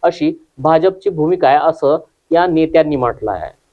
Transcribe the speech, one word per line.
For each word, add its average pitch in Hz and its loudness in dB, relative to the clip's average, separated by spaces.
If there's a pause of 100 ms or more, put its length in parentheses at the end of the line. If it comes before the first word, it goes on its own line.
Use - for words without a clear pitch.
अशी 165 -2 (120)
भाजपची 165 0
भूमिका 160 0
आहे, 143 4
असं 156 0 (320)
या 170 2
नेत्यांनी 160 0
म्हटलं 117 -4
आहे. 82 -10 (100)